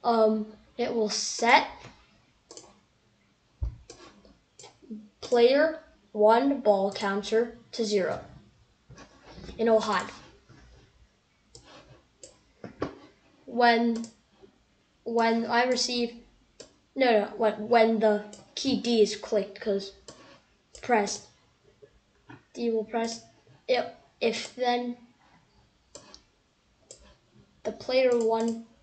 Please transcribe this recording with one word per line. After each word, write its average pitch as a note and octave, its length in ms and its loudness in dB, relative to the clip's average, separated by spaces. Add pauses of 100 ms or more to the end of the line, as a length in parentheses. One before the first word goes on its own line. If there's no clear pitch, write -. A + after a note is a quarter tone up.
um, A3 540 2 (180)
it A#3+ 180 -4
will A3 160 -2
set - 600 0 (3500)
player C4+ 640 4 (280)
one A#3 500 4
ball G3+ 300 2
counter G#3 680 -2 (140)
to A#3 140 -4
zero. G3+ 400 -2 (1300)
And A#3 100 -2
it'll A3 120 4
hide. G3+ 320 -4 (3250)
When, A#3 580 2 (1000)
when A3+ 420 0
I A#3+ 200 0
receive, A#3+ 580 -4 (720)
no, C4 160 2
no, G#3 160 2 (100)
when, G#3+ 320 -2
when A3+ 300 6
the G#3 260 2 (300)
key B3 260 -2
D A#3 220 2
is G3+ 120 2
clicked, - 460 -4
'cause G3 320 -4 (880)
pressed, G#3+ 460 -2 (1300)
D A#3 180 -4
will A3 120 -2
press, A3+ 400 -6 (440)
it, - 280 -2 (240)
if - 360 -4
then B3 420 -2 (2750)
the A3 100 -6
player B3+ 460 2
one A3+ 480 0 (180)